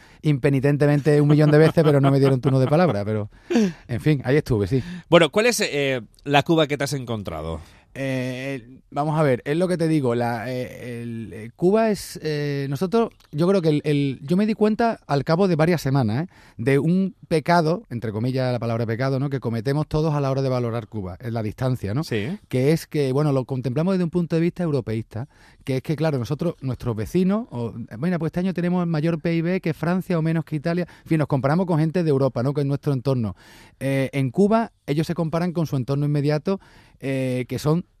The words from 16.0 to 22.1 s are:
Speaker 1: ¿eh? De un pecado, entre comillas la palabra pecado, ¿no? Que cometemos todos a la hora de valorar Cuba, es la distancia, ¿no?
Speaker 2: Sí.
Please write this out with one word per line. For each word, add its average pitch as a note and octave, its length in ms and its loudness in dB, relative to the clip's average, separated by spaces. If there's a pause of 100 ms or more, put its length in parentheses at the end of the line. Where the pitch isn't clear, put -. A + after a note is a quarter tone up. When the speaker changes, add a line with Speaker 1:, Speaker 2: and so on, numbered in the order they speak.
Speaker 1:
¿eh? F#3 40 -8 (300)
De C3+ 200 2
un F3+ 360 0 (120)
pecado, E3+ 600 2
entre A2+ 240 -6
comillas B2+ 400 -2
la B2 60 -2
palabra A#2 260 -2
pecado, B2+ 340 -2
¿no? C#3+ 120 -4
Que C3+ 100 -4
cometemos B2+ 480 -2
todos D#3 260 0
a D3 60 -2
la C3+ 100 0
hora C3+ 120 -2
de C3+ 80 0
valorar A#2+ 380 -2
Cuba, F#2 320 -8
es A#2+ 120 -8
la A2+ 100 -2
distancia, A2 520 -4
¿no? D3+ 100 -2
Speaker 2:
Sí. A#2+ 340 -4 (120)